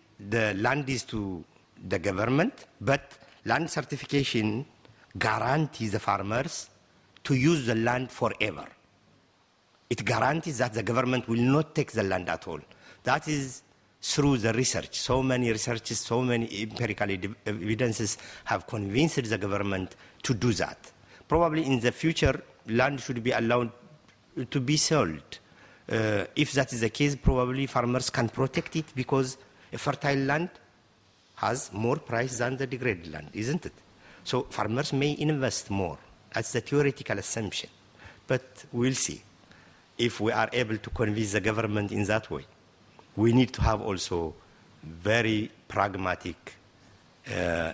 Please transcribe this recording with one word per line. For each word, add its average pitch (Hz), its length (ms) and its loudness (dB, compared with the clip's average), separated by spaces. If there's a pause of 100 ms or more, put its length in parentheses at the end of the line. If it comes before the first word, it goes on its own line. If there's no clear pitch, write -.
(180)
the 107 360 0
land 127 360 0
is 127 160 -2
to 98 380 -6 (440)
the 95 120 0
government, 113 640 0 (140)
but 131 320 0 (340)
land 135 240 0
certification 135 960 -2 (520)
guarantees 113 760 0
the 107 80 0
farmers 104 680 -2 (540)
to - 100 0
use 135 320 4
the 117 100 2
land 120 340 0
forever. 104 560 -2 (1200)
It 117 160 -2
guarantees 127 540 0
that 120 140 0
the 113 100 -2
government 123 440 0
will 117 140 2
not 139 340 4
take 147 160 -2
the 110 120 0
land 92 260 0
at 82 180 -4
all. 80 120 -8 (440)
That 139 240 0
is 139 360 -4 (380)
through 139 360 4
the 113 160 2
research. 110 460 -2
So 127 240 2
many 123 280 2
researches, 113 480 -4
so 117 220 0
many 117 400 0
empirical 107 500 -2
ed-, 98 240 -4 (100)
evidences 107 720 -2 (280)
have 101 220 -2
convinced 120 640 0
the 107 80 0
government 98 580 -2 (280)
to 131 100 2
do 113 200 2
that. - 380 -6 (360)
Probably 160 380 2
in 131 140 4
the 117 120 4
future, 156 500 2 (260)
land 127 340 2
should 120 220 -4
be 123 80 2
allowed 117 400 2 (800)
to 147 100 0
be 135 180 2
sold. 95 640 0 (500)
Uh, 107 360 2 (100)
if 143 180 0
that 135 180 2
is 120 100 -4
the 113 80 4
case, 143 260 2
probably 127 500 2
farmers 123 440 0
can 120 200 2
protect - 460 -2
it 160 100 -2 (100)
because 131 420 0 (360)
a 120 40 -6
fertile 139 420 0
land 143 300 0 (840)
has 117 380 -2
more 117 240 0
price 123 400 -2
than 123 200 0
the 131 100 -4
degraded 117 440 -4
land, 76 220 -12
isn't 131 320 -2
it? 80 80 -12 (500)
So 127 200 0
farmers 117 500 -2
may 143 260 0
invest 147 500 0
more. 92 280 -2 (360)
That's - 180 -4
the 120 100 0
theoretical 143 560 0
assumption. - 520 -6 (580)
But - 460 -4
we'll 127 200 2
see - 280 -2 (760)
if 117 220 0
we 107 140 2
are 110 180 2
able 113 260 -2
to - 120 -10
convince 107 420 0
the 104 80 2
government 104 520 0
in 104 140 0
that 107 240 0
way. 69 160 -8 (720)
We 113 180 6
need 127 200 6
to - 80 -2
have 110 200 4
also 85 540 -4 (480)
very 107 680 0 (180)
pragmatic, 95 880 -2 (800)
uh, 85 400 0